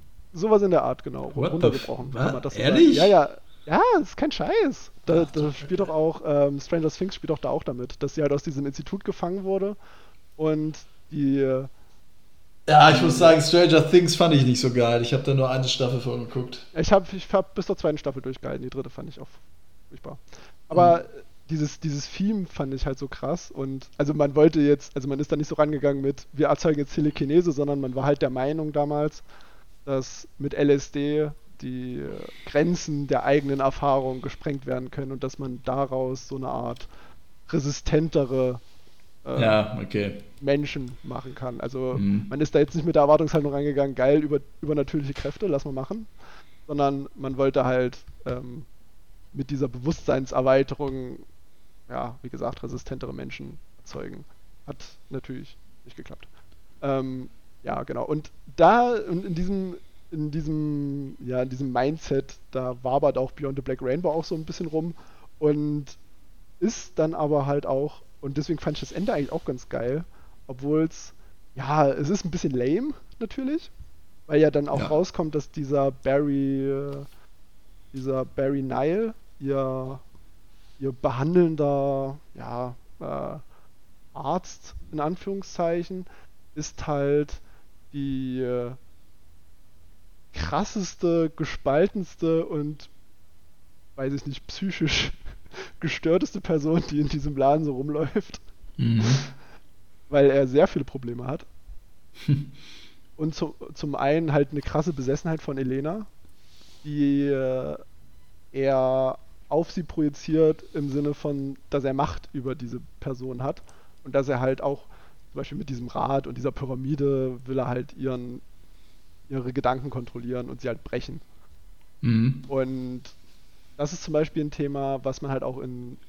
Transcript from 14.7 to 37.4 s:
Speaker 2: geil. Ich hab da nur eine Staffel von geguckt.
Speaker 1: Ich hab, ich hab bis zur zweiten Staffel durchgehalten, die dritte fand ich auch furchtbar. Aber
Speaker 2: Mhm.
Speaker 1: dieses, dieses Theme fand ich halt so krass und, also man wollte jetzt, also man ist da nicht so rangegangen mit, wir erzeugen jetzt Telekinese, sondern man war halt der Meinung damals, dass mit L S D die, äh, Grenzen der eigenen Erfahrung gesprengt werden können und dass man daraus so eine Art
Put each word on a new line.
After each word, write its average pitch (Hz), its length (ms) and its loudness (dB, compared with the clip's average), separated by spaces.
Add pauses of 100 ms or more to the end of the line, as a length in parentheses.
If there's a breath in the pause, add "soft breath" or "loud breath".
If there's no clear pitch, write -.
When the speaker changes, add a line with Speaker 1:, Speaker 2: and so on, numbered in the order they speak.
Speaker 2:
geil. 120 300 6
Ich 117 120 2
hab - 80 2
da 139 120 2
nur 131 140 4
eine 131 200 0
Staffel 127 320 0
von 120 240 -2
geguckt. - 500 -6
Speaker 1:
Ich 165 180 4
hab, 196 200 6
ich 190 200 -6
hab 190 220 2
bis 185 120 -2
zur 190 100 0
zweiten 151 220 0
Staffel 135 220 -4
durchgehalten, 135 420 -6
die 127 80 -8
dritte 135 200 -8
fand - 180 -12
ich - 120 -14
auch 139 80 -14 (600)
furchtbar. 143 300 -14 (500 soft breath)
Aber 170 300 10
Speaker 2:
Mhm. - 60 -4 (440)
Speaker 1:
dieses, 151 300 0
dieses 143 320 -4
Theme 196 360 0
fand 135 280 -4
ich 131 120 -2
halt 135 120 -2
so 139 80 -6
krass - 460 -6
und, 135 360 -6 (100)
also 147 160 2
man 143 200 4
wollte 156 260 8
jetzt, 143 360 4
also 131 100 -4
man 139 140 -2
ist 147 100 -4
da 160 60 2
nicht 151 120 -2
so 160 60 -6
rangegangen 143 480 2
mit, 139 300 -2
wir 143 160 2
erzeugen 147 320 4
jetzt 143 140 -4
Telekinese, 151 580 4
sondern 143 280 0
man 127 140 -4
war 131 100 0
halt 143 160 4
der 135 100 2
Meinung 147 420 0
damals, 147 500 0 (640 soft breath)
dass 135 400 -4 (120)
mit 139 160 -4
L 147 160 4
S 143 220 4
D 147 380 0 (300)
die, 127 380 -8
äh, 69 100 -6 (380)
Grenzen 151 600 2
der 135 180 2
eigenen 139 360 4
Erfahrung 135 640 2
gesprengt 139 420 -6
werden 131 260 -4
können 135 220 -6
und 131 100 -6
dass 135 160 -6
man 127 260 -8
daraus 131 640 -2
so 135 100 -8
eine 131 120 -4
Art 123 400 -6 (640 soft breath)